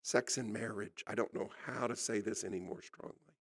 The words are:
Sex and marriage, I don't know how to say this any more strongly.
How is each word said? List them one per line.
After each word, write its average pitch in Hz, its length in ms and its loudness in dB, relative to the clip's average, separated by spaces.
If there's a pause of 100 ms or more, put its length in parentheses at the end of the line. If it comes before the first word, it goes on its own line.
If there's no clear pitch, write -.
Sex - 340 4
and 113 160 0
marriage, 110 540 -2
I 107 80 -2
don't 110 200 2
know - 140 0 (160)
how 123 220 0
to 117 100 0
say 110 240 2
this 110 240 -2
any 92 160 0
more - 220 -6
strongly. - 340 -12 (260)